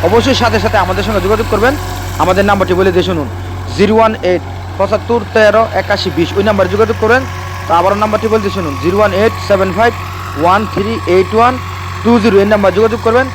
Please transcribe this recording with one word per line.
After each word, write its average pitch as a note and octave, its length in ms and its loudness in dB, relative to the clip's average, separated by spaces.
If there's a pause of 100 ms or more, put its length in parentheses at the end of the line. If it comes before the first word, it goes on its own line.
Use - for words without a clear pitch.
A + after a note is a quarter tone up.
অবশ্যই A#3 340 2
সাথে A3+ 220 2
সাথে A3 220 0
আমাদের F#3+ 220 -2
সঙ্গে G3+ 180 -2
যোগাযোগ G#3+ 280 0
করবেন। A#3+ 200 2 (500)
আমাদের F#3 260 2
নাম্বারটি F#3 300 2
বলে F#3+ 140 2
দিয়ে F3 160 2
শুনুন, D#3 180 -2 (500)
জিরো G3+ 200 4
ওয়ান A3 160 4 (160)
এইট F3+ 140 0 (340)
পঁচাত্তর A3 440 0 (120)
তেরো A3 300 4 (180)
একাশি G3 360 -2
বিশ, E3 200 0
ওই G3 100 0
নাম্বারে G3 260 2
যোগাযোগ G#3+ 300 0
করবেন। A#3+ 180 2 (460)
তো - 120 -2
আবারও G3 240 2
নাম্বারটি G#3+ 300 -2
বলতে G3+ 240 0
শুনুন, D#3+ 160 -4 (100)
জিরো F3 160 0
ওয়ান G#3 120 4 (100)
এইট A3+ 120 2 (160)
সেভেন F#3+ 280 2
ফাইভ A#3 140 2 (500)
ওয়ান F#3 200 4 (120)
থ্রি G3+ 200 -2 (220)
এইট F#3 220 2
ওয়ান A#3+ 160 4 (500)
টু A3+ 80 4 (120)
জিরো, G#3+ 200 4
এই G3+ 100 0
নাম্বারে G3 260 2
যোগাযোগ A3+ 260 0
করবেন। B3 300 2